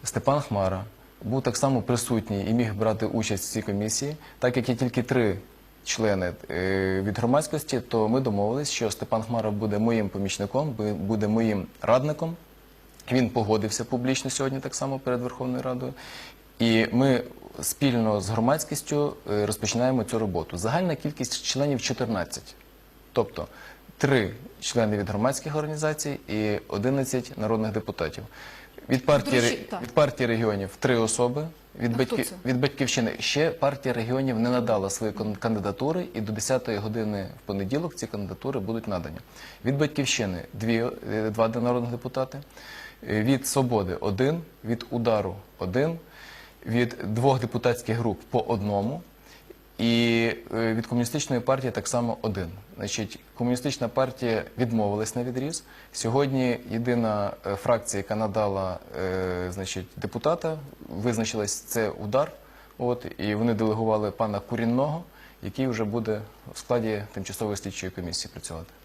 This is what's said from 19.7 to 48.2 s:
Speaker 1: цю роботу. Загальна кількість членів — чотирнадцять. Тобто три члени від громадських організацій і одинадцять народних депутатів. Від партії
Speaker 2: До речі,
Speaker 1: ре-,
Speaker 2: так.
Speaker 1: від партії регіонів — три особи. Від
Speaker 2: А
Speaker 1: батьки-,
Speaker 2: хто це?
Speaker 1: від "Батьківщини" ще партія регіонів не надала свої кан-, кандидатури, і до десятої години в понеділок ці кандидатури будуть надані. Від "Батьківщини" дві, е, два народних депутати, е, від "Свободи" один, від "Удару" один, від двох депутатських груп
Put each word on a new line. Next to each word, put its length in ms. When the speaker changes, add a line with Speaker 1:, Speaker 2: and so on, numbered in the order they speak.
Speaker 1:
цю 160
роботу. 380
Загальна 380
кількість 480
членів — 380
чотирнадцять. 760
Тобто 340
три 360
члени 380
від 120
громадських 460
організацій 720
і 400
одинадцять 720
народних 340
депутатів. 520
Від 160
партії 300
Speaker 2:
До 60
речі, 160
Speaker 1:
ре-, 120
Speaker 2:
так. 120
Speaker 1:
від 100
партії 360
регіонів — 420
три 180
особи. 500
Від 140
Speaker 2:
А 40
Speaker 1:
батьки-, 260
Speaker 2:
хто 60
це? 60
Speaker 1:
від 140
"Батьківщини" 600
ще 300
партія 440
регіонів 460
не 100
надала 400
свої 240
кан-, 220
кандидатури, 800
і 80
до 100
десятої 460
години 500
в 40
понеділок 480
ці 120
кандидатури 520
будуть 280
надані. 300
Від 120
"Батьківщини" 640
дві, 320
е, 160
два 180
народних 440
депутати, 460
е, 140
від 240
"Свободи" 480
один, 460
від 240
"Удару" 460
один, 400
від 380
двох 360
депутатських 580
груп 320